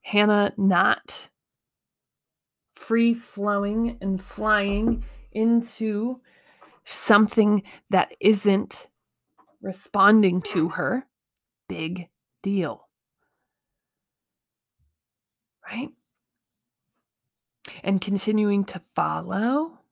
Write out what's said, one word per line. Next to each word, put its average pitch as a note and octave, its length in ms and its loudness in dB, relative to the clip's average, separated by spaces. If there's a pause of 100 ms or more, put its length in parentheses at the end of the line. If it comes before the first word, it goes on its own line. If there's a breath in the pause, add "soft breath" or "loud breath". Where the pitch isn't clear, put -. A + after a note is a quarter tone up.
Hannah G#3 560 2
not G3 720 0 (1500)
free-flowing A3+ 1200 -2
and F#3+ 220 -4
flying G#3+ 840 -2 (280 loud breath)
into A#3 880 -2 (640 soft breath)
something G#3 800 2 (280 loud breath)
that - 300 0
isn't G3+ 680 0 (720)
responding G3 840 2
to E3 260 -2
her. E3+ 380 -4 (640)
Big E3+ 400 -8 (340)
deal. F#3+ 440 -4 (2750)
Right? A#3 200 -10 (1900 loud breath)
And G3 180 -2
continuing G3+ 680 0
to - 140 -14 (140)
follow F#3+ 840 -4 (120)